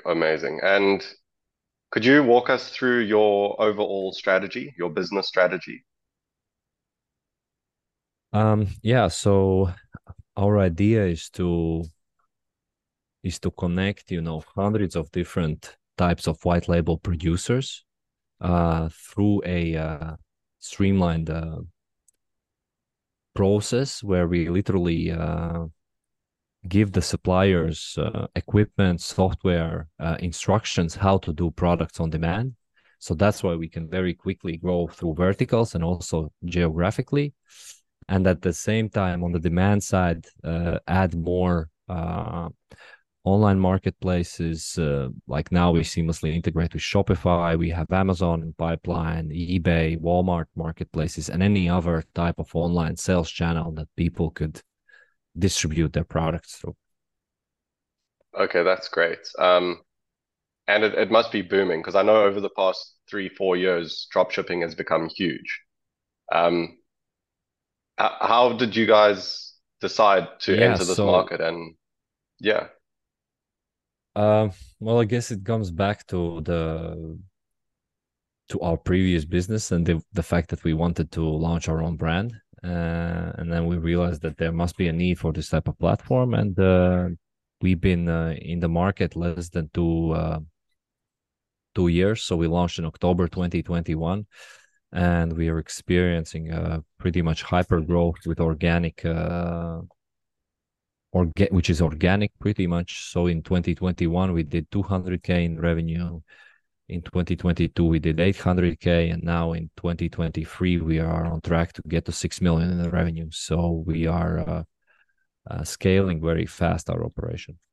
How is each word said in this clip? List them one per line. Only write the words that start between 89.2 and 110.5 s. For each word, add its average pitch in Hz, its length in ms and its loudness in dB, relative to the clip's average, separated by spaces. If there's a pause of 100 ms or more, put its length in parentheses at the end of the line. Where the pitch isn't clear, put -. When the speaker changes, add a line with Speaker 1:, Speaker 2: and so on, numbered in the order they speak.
Speaker 2:
than 82 260 -6
two, 82 380 0
uh, 82 260 -4 (1400)
two 90 140 2
years. 95 340 2
So 92 140 -2
we 82 100 2
launched 85 320 0
in 85 60 -6
October 90 420 0
twenty 87 360 -4
twenty-one, 85 640 -4 (640)
and 85 400 2
we 82 160 -2
are 82 100 0
experiencing, 82 920 -2
uh, 82 280 -4 (180)
pretty 90 240 0
much 82 200 -2
hyper 90 380 2
growth 85 460 0
with 82 140 -2
organic, 82 640 0
uh, 85 760 -4 (1300)
orga-, 90 380 2
which 90 180 4
is 80 120 2
organic 87 560 2
pretty 101 280 -2
much. 87 440 -4
So 87 160 0
in 82 160 0
twenty 90 320 0
twenty-one, 90 580 0
we 82 100 0
did 78 280 -4
two 101 120 -2
hundred 92 400 -4
K 87 220 0
in 82 160 -4
revenue. 82 600 -2 (720)
In 87 100 -8
twenty 87 340 -4
twenty-two, 85 520 0
we 82 120 4
did 80 220 0
eight 95 160 2
hundred 90 420 0
K, 85 300 2
and 82 140 -4
now 82 320 -2
in 80 200 -8
twenty 85 360 -4
twenty-three, 85 720 -2